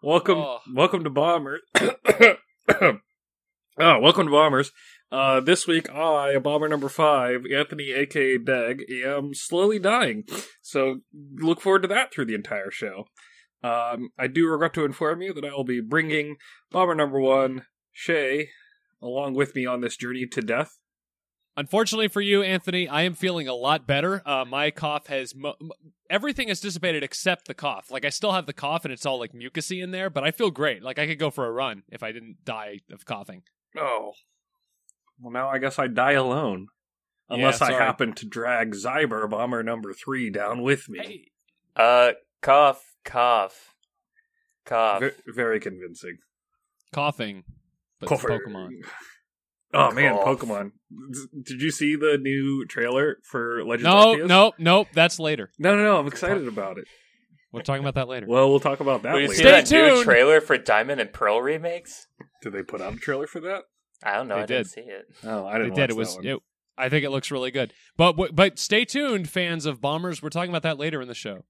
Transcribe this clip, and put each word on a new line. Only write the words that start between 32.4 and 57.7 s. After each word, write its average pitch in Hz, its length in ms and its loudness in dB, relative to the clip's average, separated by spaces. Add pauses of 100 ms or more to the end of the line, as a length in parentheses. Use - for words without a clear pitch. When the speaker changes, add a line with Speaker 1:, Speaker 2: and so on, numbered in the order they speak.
Speaker 2:
die 104 360 -12 (100)
of 98 140 -20
coughing. 101 360 -12 (360)
Speaker 1:
Oh. 120 340 -4 (1080)
Well, 123 120 -16
now 127 180 -4
I 135 100 -2
guess 135 200 -4
I 135 80 0
die 123 240 2
alone. 127 560 -2 (600)
Unless 131 320 0
Speaker 2:
Yeah, 135 60 2
Speaker 1:
I - 40 2
Speaker 2:
sorry. 127 140 2
Speaker 1:
happen 120 280 -2
to - 140 -16
drag 113 460 -2
Zyber, 110 560 -2
Bomber 117 340 -4
number 113 300 -8
three, 131 380 -6
down 104 320 -4
with 139 260 -2
me. 95 100 -14
Speaker 2:
Hey. - 320 -16 (440)
Speaker 3:
Uh, 120 360 6 (300)
cough, 139 420 6 (200)
cough, 120 720 0 (880)
cough. 110 360 0
Speaker 1:
Ve-, 135 80 -2 (180)
very 113 320 -2
convincing. 90 580 -14 (720)
Speaker 2:
Coughing, 113 520 -6 (560)
but - 100 -10
Speaker 1:
Coughing. 131 380 -2
Speaker 2:
Pokemon. 95 220 -14 (1080)
Speaker 1:
Oh, 139 160 4
man, 131 220 2
Speaker 3:
Cough. 107 280 0
Speaker 1:
Pokemon. 104 300 -8 (400)
D-, 135 320 -16
did 131 180 -10
you 156 100 -2
see 151 240 -2
the 147 260 2
new 135 460 -2
trailer 131 560 -2
for 117 400 -6
Legends 117 220 -4
Speaker 2:
No, 208 300 8
Speaker 1:
Arceus? 165 120 -2
Speaker 2:
nope, 196 320 6
nope, 175 340 4
that's 165 260 2
later. 151 380 -4
Speaker 1:
No, 190 180 4
no, 208 80 2
no, 208 140 4
I'm 143 80 0
excited 175 420 -4
about 101 300 -8
it. 92 80 -14 (640)
Speaker 2:
We're 117 120 -12
talking 139 200 -4